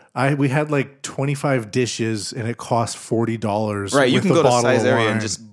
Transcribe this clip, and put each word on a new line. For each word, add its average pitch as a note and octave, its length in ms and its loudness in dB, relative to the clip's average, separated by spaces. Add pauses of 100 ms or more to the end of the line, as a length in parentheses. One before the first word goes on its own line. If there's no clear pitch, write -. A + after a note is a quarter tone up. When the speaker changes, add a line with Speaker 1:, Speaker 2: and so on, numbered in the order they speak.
(140)
Speaker 1:
I, C#3 200 0
we C#3 140 0
had, D3+ 240 0
like, C3+ 300 -4
twenty-five C3+ 680 -4
dishes, A2+ 640 -2
and A#2+ 160 -6
it A#2 80 -6
cost A#2 400 -2
forty A2+ 400 -2
dollars G#2 580 -2
Speaker 2:
Right, C3+ 140 4
you C3+ 80 2
Speaker 1:
with - 80 2
Speaker 2:
can F3+ 80 2
Speaker 1:
a - 20 6
Speaker 2:
go E3 80 6
to B2+ 60 4
Speaker 1:
bottle A#2+ 220 4
of B2+ 60 4
Speaker 2:
Caesarea B2 260 2
and G#2+ 80 2
Speaker 1:
wine. A2 100 0
Speaker 2:
just G#2+ 200 -6 (120)